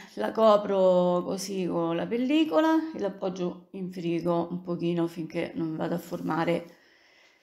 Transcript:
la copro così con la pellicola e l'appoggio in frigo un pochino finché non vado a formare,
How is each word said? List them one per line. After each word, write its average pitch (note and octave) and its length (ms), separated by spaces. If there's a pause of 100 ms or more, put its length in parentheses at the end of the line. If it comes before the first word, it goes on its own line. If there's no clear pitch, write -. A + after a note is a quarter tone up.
(160)
la G#3+ 160
copro F#3+ 920
così F#3+ 420
con E3+ 300
la F3 100
pellicola D#4 880
e - 40
l'appoggio F#3+ 720
in F#3 180
frigo E3+ 600
un F3+ 100
pochino E3+ 460
finché E3 480
non D#3+ 220
vado E3 180
a F3 40
formare, E3+ 680 (760)